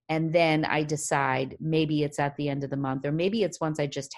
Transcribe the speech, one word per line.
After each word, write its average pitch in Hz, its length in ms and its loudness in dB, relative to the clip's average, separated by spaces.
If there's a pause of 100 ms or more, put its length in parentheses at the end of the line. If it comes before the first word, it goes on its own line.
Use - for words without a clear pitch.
And 160 240 0
then 160 320 4
I 151 180 2
decide 139 800 0
maybe 156 420 2
it's 147 160 -4
at 143 160 0
the 147 140 -2
end 139 160 -4
of 135 40 -8
the 139 80 -4
month, 135 280 -2
or 143 80 0
maybe 196 300 0
it's - 180 -4
once 156 180 -2
I 147 80 0
just 143 300 -8